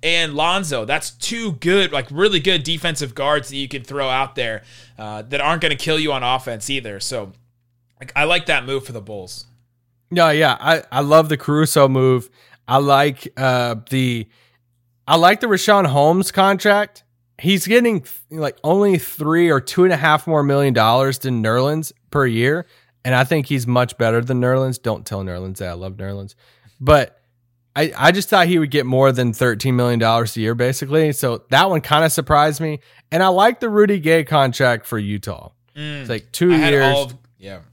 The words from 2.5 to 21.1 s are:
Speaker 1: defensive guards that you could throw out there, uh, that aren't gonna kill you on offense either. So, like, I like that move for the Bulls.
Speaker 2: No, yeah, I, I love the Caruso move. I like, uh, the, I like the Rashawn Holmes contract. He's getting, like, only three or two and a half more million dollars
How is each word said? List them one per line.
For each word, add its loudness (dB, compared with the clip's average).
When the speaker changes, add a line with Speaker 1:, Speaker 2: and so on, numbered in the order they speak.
Speaker 1:
defensive -6
guards -2
that -14
you -8
could -12
throw -6
out -4
there, -6
uh, -12
that -6
aren't -2
gonna 0
kill -4
you -4
on -4
offense -4
either. -8
So, -10
like, -20
I 0
like -2
that -2
move -6
for -16
the -12
Bulls. -16
Speaker 2:
No, 4
yeah, 2
I, 0
I 0
love 6
the 0
Caruso 2
move. 2
I 2
like, 2
uh, 0
the, -2
I 4
like 6
the -2
Rashawn 4
Holmes 2
contract. 0
He's 0
getting, 2
like, -6
only 2
three 0
or 2
two 0
and 4
a 0
half 2
more 0
million 2
dollars 2